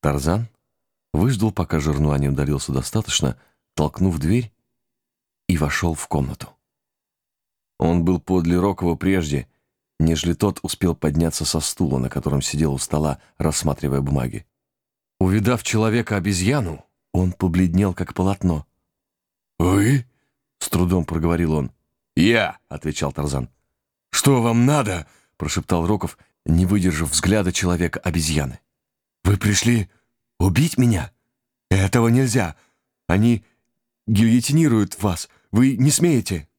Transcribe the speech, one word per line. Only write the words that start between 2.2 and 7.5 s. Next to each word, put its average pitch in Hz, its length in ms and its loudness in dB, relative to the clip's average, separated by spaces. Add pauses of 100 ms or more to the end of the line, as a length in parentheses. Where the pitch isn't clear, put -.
удалился 69 420 -4
достаточно, 67 680 -4 (360)
толкнув 80 440 0
дверь, 110 340 -2 (960)
и 87 100 0
вошел 76 360 -2
в - 140 -10
комнату. 71 420 -4 (1300)